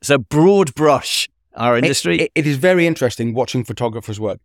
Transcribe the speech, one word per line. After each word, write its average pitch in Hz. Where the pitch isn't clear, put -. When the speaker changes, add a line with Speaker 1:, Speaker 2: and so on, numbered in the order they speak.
Speaker 1:
it's -
a 143
broad 160
brush, -
our 120
Speaker 2:
It, 131
Speaker 1:
industry. 170
Speaker 2:
it, 160
it 151
is 147
very 175
interesting 120
watching 123
photographers 110
work, 104